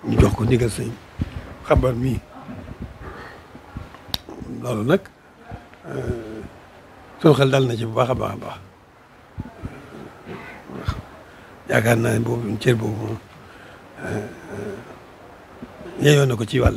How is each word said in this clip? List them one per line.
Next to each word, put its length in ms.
ñu 160
jox 140
ko 100
ndigal 260
sëñ 200
Xaban 320
mii. 240
Loolu 220
nag, 160
eh, 540
sunu 140
xel 160
dal 160
na 100
ci 100
bu 80
baax 160
a 40
baax 180
a 40
baax. 220
Ndax 160
yaakaar 260
naa 160
ne 80
boobu 400
cër 160
boobu 240
moom, 160
eh, 240
eh, 240
yeyoo 220
na 100
ko 80
ci 160
wàll 160